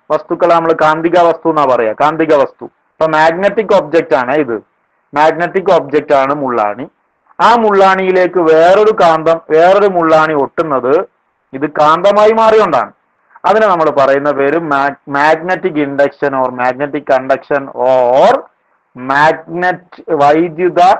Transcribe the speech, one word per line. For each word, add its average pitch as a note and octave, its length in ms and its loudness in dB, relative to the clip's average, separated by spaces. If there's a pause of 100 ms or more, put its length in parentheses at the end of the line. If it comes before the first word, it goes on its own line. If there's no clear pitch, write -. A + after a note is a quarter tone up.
(120)
വസ്തുക്കളെ E3+ 440 0
നമ്മൾ E3 180 0
കാന്തിക D#3+ 460 0
വസ്തു E3 300 0
എന്നാ D3+ 160 0
പറയാ, A#2+ 280 0
കാന്തിക D#3 420 0
വസ്തു. B2+ 300 -2
ഇപ്പൊ - 420 -8
മാഗ്നറ്റിക് F3+ 680 0
ഒബ്ജക്റ്റ് D3+ 400 0
ആണ് B2+ 200 -2
ഇത്, B2+ 220 -2 (560)
മാഗ്നറ്റിക് E3 580 0
ഒബ്ജക്റ്റ് C#3+ 420 0
ആണ് C#3 200 0
മുള്ളാണി. A#2+ 540 -4 (520)
ആ A3 160 4
മുള്ളാണിയിലേക്ക് F#3+ 840 2
വേറൊരു F3 520 4
കാന്തം, E3 460 0 (120)
വേറൊരു F#3 380 4
മുള്ളാണി D#3+ 460 0
ഒട്ടുന്നത് C#3+ 720 -2 (480)
ഇത് C3+ 160 -8
കാന്തമായി F3+ 640 2
മാറിയോണ്ടാണ്. G#3+ 600 0 (540)
അതിനെ G#3+ 220 2
നമ്മൾ E3+ 220 0
പറയുന്ന C#3 420 0
പേര് C#3 280 -2
mag-, C#3+ 400 -4 (100)
മാഗ്നറ്റിക് D#3+ 720 -2
ഇൻഡക്ഷൻ C#3 520 -2 (100)
or B2+ 80 -2
മാഗ്നറ്റിക് B2+ 600 -6
കണ്ടക്ഷൻ C3+ 560 -2
or B2+ 640 2 (640)
മാഗ്നറ്റ്, D#3+ 1120 -4
വൈദ്യുത D#3+ 720 0 (180)